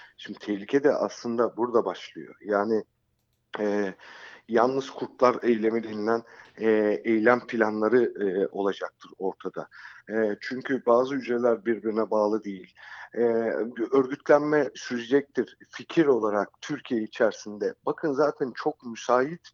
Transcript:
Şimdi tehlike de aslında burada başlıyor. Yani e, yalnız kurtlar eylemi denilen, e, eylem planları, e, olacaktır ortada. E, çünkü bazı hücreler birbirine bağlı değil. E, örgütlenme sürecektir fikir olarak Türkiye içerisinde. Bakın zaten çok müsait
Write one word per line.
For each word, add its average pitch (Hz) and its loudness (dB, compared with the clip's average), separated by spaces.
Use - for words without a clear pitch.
Şimdi - -16
tehlike 104 -2
de 139 4
aslında 117 -2
burada 113 0
başlıyor. - -10
Yani 104 0
e, 101 -2
yalnız 127 0
kurtlar - 0
eylemi 113 2
denilen, 110 -2
e, 110 0
eylem 117 4
planları, 107 2
e, 95 0
olacaktır 92 -6
ortada. 90 -8
E, 107 0
çünkü 131 -4
bazı 127 4
hücreler 120 0
birbirine 107 -2
bağlı 107 0
değil. 98 -12
E, 113 -2
örgütlenme 147 2
sürecektir 123 -2
fikir 156 0
olarak 107 0
Türkiye 123 -4
içerisinde. 104 -2
Bakın 151 -2
zaten 143 -2
çok - -6
müsait 123 -2